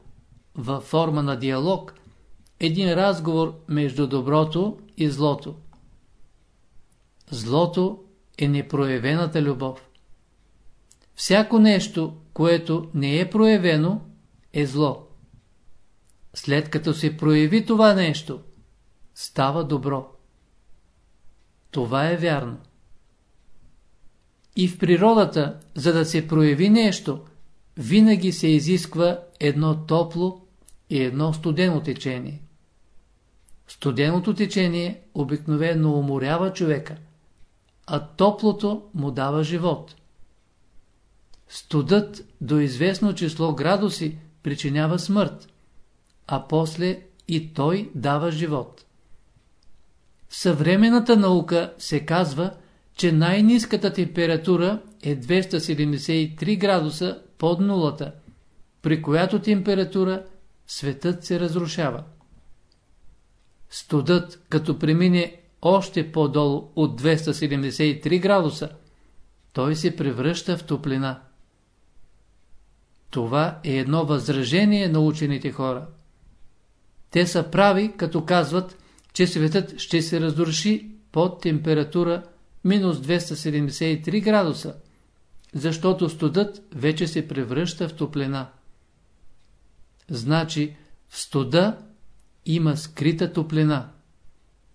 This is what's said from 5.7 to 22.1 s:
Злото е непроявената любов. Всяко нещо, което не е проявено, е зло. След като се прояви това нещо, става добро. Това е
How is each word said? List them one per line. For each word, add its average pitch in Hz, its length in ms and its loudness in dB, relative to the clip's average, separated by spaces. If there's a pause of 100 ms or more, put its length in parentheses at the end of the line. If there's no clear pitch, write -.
Злото 170 720 0 (340)
е 147 100 0
непроявената 143 920 0
любов. 131 480 -4 (1300)
Всяко 214 440 2
нещо, 185 560 4 (180)
което 165 600 0
не 139 260 0
е 180 100 -2
проявено, 190 720 4 (520)
е 147 120 0
зло. 139 420 -2 (1300)
След 151 360 -2
като 156 240 -2
се 156 240 -2
прояви 156 480 4
това 220 280 6
нещо, 165 480 -2 (760)
става 143 480 -2
добро. 135 440 -4 (1600)
Това 135 380 -2
е 170 80 -2